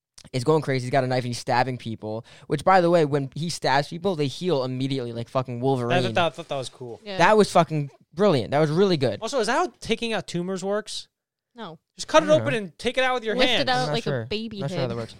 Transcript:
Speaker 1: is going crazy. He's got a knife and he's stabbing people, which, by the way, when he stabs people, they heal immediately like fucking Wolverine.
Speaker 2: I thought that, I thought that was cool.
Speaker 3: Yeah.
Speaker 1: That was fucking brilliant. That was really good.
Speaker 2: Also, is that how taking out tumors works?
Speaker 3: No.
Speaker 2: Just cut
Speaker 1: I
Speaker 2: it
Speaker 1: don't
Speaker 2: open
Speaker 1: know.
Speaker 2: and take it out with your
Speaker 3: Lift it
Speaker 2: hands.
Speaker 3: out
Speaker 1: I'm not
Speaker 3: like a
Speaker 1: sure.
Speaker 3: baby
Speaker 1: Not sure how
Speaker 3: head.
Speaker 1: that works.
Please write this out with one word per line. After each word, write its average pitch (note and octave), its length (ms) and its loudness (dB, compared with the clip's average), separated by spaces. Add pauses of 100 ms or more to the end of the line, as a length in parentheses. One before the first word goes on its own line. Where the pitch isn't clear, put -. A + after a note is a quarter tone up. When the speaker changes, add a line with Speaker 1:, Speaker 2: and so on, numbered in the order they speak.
(320)
Speaker 1:
is B2 120 -2
going D#3 180 4
crazy. C3 240 -2
He's B2+ 60 -6
got C#3 120 4
a - 40 -2
knife B2+ 160 0
and B2 60 -4
he's A#2 80 -6
stabbing B2+ 380 -2
people, A2 480 -8 (220)
which, - 180 -4
by F#3 160 6
the E3+ 80 4
way, E3+ 160 4
when C#3 300 -2
he D#3+ 160 -6
stabs C#3+ 380 0
people, E3+ 280 -4
they D3 120 -2
heal D3+ 360 -2
immediately C3 480 -4
like A#2 160 -8
fucking B2+ 320 -4
Wolverine. B2+ 380 2
Speaker 2:
I F3+ 40 0
thought - 120 -2
that, F3 120 2
I D#3+ 40 0
thought - 180 -14
that C#3+ 80 -6
was C3 140 -6
cool. A#2 340 -14
Speaker 3:
Yeah. G3+ 140 -10
Speaker 1:
That F#3 180 6
was G3+ 160 4
fucking D#3 380 2 (240)
brilliant. D3 380 2
That C#3+ 80 4
was D#3 100 2
really F3+ 260 4
good. A#2+ 240 0
Speaker 2:
Also, A#3+ 200 -2
is G3 80 0
that A#3+ 100 2
how E4+ 220 0
taking A3+ 340 -4
out F#3 120 -4
tumors F3+ 380 -6
works? G#3 440 -6 (460)
Speaker 3:
No. F#3+ 240 -14 (160)
Speaker 2:
Just - 140 -12
cut D#4 140 6
Speaker 1:
I D#4 40 0
Speaker 2:
it - 40 -4
Speaker 1:
don't D#4 100 6
Speaker 2:
open C#4+ 120 -2
Speaker 1:
know. A#3+ 60 0
Speaker 2:
and G3 200 -10
take B3 180 -4
it B3+ 80 2
out B3+ 100 0
with B3 100 -4
your A3 120 -2
Speaker 3:
Lift B3+ 140 4
it A#3 80 2
Speaker 2:
hands. A3+ 100 0
Speaker 3:
out B3+ 120 2
Speaker 1:
I'm B3+ 80 -2
not - 40 -2
Speaker 3:
like - 140 -4
a - 40 -4
Speaker 1:
sure. B2 160 -2
Speaker 3:
baby G#3+ 340 -8
Speaker 1:
Not E3 100 -4
sure F3+ 80 -6
how C#3+ 60 -2
Speaker 3:
head. B2 60 -4
Speaker 1:
that A#2 60 -6
works. A2+ 220 -8